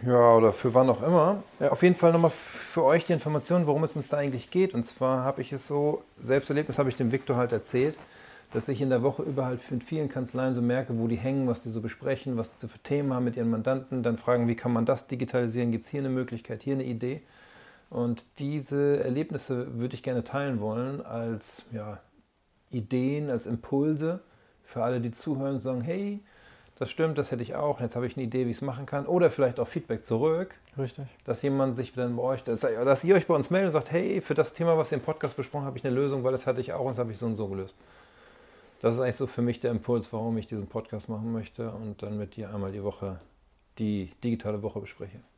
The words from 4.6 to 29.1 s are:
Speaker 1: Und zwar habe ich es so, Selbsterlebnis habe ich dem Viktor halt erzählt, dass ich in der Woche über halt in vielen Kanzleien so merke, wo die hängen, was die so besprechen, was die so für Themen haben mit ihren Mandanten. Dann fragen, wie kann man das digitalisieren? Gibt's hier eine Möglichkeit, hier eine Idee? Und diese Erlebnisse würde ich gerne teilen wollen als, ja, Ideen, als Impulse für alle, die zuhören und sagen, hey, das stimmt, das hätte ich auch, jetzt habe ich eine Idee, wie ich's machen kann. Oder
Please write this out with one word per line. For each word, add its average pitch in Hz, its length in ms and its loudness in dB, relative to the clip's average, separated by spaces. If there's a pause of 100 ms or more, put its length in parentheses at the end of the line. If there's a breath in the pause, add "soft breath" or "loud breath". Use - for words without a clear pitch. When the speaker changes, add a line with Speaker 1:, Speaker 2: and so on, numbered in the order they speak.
Speaker 1:
Und 117 120 -2
zwar 131 400 0
habe 135 160 -2
ich 127 100 -8
es - 160 -10
so, 147 360 0 (180)
Selbsterlebnis 139 560 2
habe 139 100 4
ich 120 80 -2
dem 120 160 2
Viktor 131 240 0
halt 120 160 2
erzählt, 127 460 0 (560 loud breath)
dass - 160 -4
ich 123 100 -2
in 135 100 0
der 123 140 2
Woche 139 200 0
über 135 220 -2
halt 127 140 -4 (120)
in 123 100 -4
vielen 156 260 -4
Kanzleien 131 460 -2
so 120 80 0
merke, 123 360 0
wo 113 100 0
die 113 100 0
hängen, 131 300 0
was 120 160 -2
die 120 60 -8
so 110 120 -4
besprechen, 131 560 -4
was 120 120 -4
die - 120 -20
so 117 80 -10
für - 100 -20
Themen 143 320 -2
haben 123 140 0
mit 123 100 0
ihren 117 140 0
Mandanten. 127 540 0
Dann 117 140 2
fragen, 120 300 2
wie 117 80 2
kann 123 160 -2
man 117 140 2
das 127 220 0
digitalisieren? 120 640 -2
Gibt's 113 180 -4
hier 143 100 -6
eine 135 100 -2
Möglichkeit, 127 520 -6
hier 139 140 -2
eine 131 100 -4
Idee? 123 380 -4 (680 loud breath)
Und 120 340 -2 (140)
diese 143 680 0
Erlebnisse 127 760 -4
würde 123 160 -4
ich - 80 -14
gerne 123 200 -2
teilen 139 380 -2
wollen 123 420 -4
als, 117 680 -8
ja, 107 280 -10 (680)
Ideen, 131 600 -2
als 120 180 -2
Impulse 147 720 0 (440 soft breath)
für 120 200 -4
alle, 123 180 0
die 120 100 -4
zuhören 139 440 -4
und 123 60 -4
sagen, 127 200 -4
hey, 202 400 -4 (580 loud breath)
das 131 120 -4
stimmt, 160 260 0
das 135 140 -2
hätte 120 100 -4
ich 107 140 -8
auch, 147 260 -2
jetzt 117 140 -4
habe 123 100 -2
ich 120 100 -6
eine 131 100 -4
Idee, 123 200 0
wie 120 60 -2
ich's 110 100 -6
machen 135 240 -6
kann. 139 220 -4
Oder 175 220 6